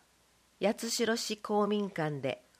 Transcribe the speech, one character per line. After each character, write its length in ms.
八 280
代 280
市 180
公 320
民 220
館 320
で 200